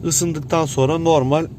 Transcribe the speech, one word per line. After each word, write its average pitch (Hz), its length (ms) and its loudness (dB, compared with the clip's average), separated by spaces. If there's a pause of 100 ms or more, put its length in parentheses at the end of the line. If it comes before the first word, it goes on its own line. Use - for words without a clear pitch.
Isındıktan 160 600 -2
sonra 139 320 0
normal 160 500 2 (120)